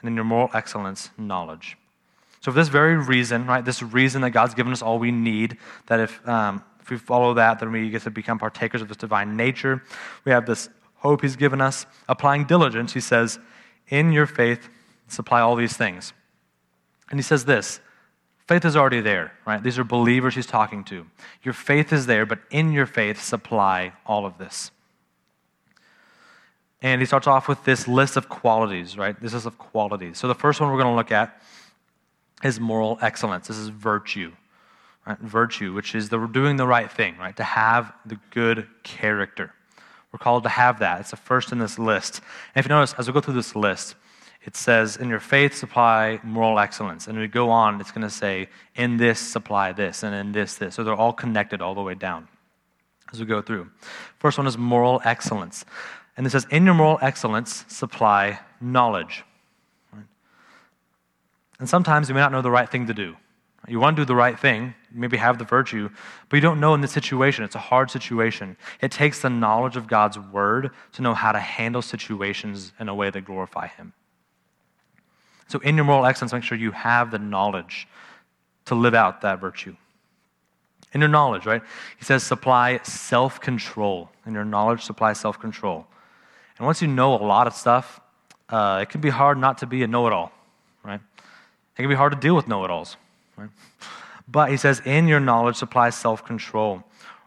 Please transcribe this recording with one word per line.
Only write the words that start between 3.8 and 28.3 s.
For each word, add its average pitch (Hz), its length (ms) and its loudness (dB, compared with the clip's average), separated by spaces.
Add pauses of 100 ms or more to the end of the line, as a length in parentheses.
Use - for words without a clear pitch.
reason 127 400 2
that 127 80 0
God's 117 240 2
given 123 180 0
us 123 80 -4
all 113 180 0
we 120 120 0
need, 113 480 -2 (280)
that 117 140 4
if, - 260 -4
um, 107 380 -2 (160)
if - 80 -20
we 123 80 -6
follow 123 380 2
that, 113 260 4
then 113 100 -6
we 110 200 -4
get 107 120 -6
to 120 80 -6
become 110 280 -6
partakers 110 420 -6
of 110 80 -10
this 104 80 -14
divine 107 400 -4
nature. 131 460 -2 (420)
We 135 80 2
have 120 140 4
this 117 240 -4 (260)
hope 143 240 2
he's 131 160 -2
given 139 240 2
us. 135 240 0 (240)
Applying 143 360 2
diligence, 135 500 2
he 131 60 -2
says, 117 380 0 (500)
"In 151 240 4
your 147 140 4
faith, 120 440 -2 (360)
supply 120 340 0
all 117 140 4
these 117 220 -2
things." 92 380 -6 (960)
And 143 80 -4
he 139 40 -2
says 139 220 2
this, 123 360 0 (680)
"Faith 170 160 4
is 160 100 2
already 131 260 4
there," 98 320 -2 (120)
right? 107 180 -4
These 123 160 -2
are 127 60 0
believers 123 500 2
he's 127 120 -6
talking 107 380 -2
to. 87 220 -14 (360)
"Your 127 120 -6
faith 147 380 0
is 139 140 0
there, 110 180 2
but 107 160 -6 (100)
in 156 220 2
your 143 140 2
faith, 107 340 -4
supply 95 720 -2 (140)
all 104 180 -2
of 92 140 -12
this." - 320 -14 (2000)
And 127 200 0
he 127 60 2
starts 135 200 2
off 135 220 4
with 139 160 -4
this 131 220 0
list 131 300 2
of 135 120 -2
qualities, 101 680 -2